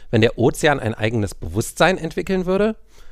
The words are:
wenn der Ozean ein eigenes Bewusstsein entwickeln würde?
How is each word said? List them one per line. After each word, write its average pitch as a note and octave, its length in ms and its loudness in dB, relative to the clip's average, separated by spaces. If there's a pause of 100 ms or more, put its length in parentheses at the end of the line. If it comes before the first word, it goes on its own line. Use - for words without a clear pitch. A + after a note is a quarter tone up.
(120)
wenn A2 100 4
der A#2 180 2
Ozean C3+ 400 2
ein A2 140 -2
eigenes A2 420 -2
Bewusstsein A2+ 640 0
entwickeln F3+ 480 -4
würde? G3+ 320 0 (340)